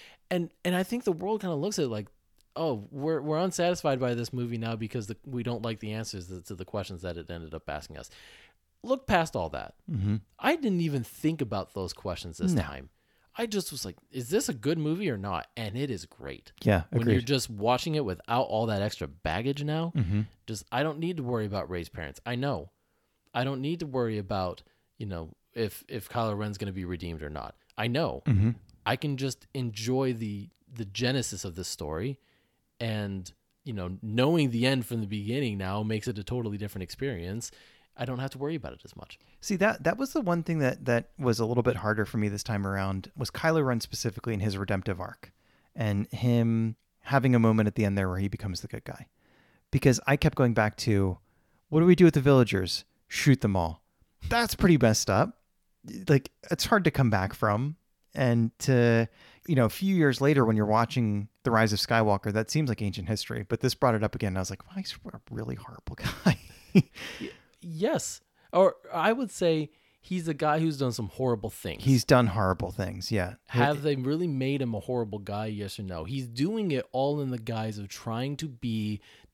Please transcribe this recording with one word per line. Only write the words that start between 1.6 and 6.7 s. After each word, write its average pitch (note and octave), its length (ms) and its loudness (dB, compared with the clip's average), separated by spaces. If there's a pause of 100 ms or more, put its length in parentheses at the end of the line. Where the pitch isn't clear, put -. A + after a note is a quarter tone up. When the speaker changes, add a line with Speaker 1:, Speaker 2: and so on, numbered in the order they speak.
Speaker 1:
at D3+ 60 0
it B2 40 0
like, G#2+ 180 -6 (500)
"Oh, C3 340 -2
we're, C#3+ 300 -2
we're D3+ 180 -2
unsatisfied E3+ 640 0
by B2 120 0
this A#2+ 200 -4
movie A#2+ 240 -4
now A2+ 180 -4
because A2 320 -6
the, G#2+ 80 -8 (100)
we B2 160 -6
don't A#2 200 -4
like A2+ 180 -6
the G#2+ 140 -8
answers G#2+ 340 -8
to, F2+ 160 -12
to G2+ 120 -12
the F2+ 100 -10
questions F#2+ 380 -8